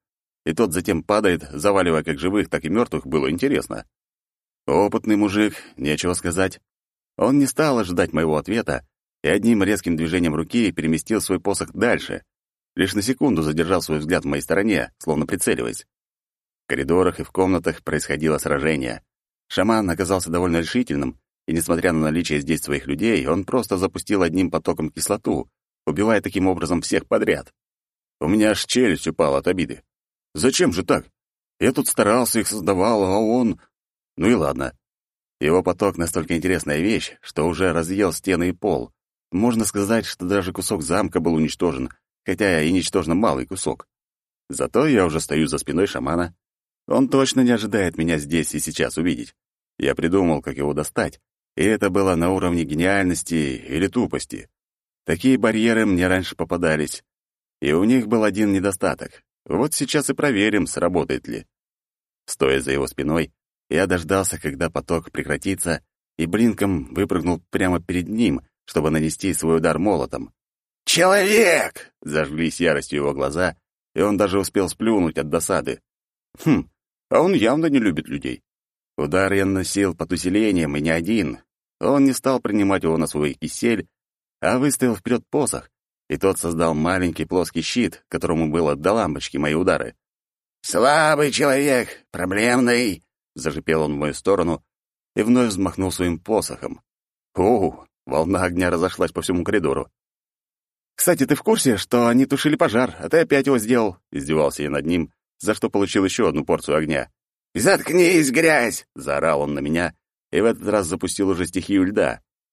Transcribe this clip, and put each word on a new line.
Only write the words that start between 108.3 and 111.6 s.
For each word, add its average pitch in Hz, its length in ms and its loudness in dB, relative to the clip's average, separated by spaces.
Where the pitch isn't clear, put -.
грязь!» — 139 640 0
заорал 71 480 0
он 73 120 -4
на 71 60 -6
меня 80 340 -2
и 90 100 0
в 107 40 2
этот 113 240 0
раз 101 180 2
запустил 92 440 -2
уже 87 160 0
стихию 92 380 0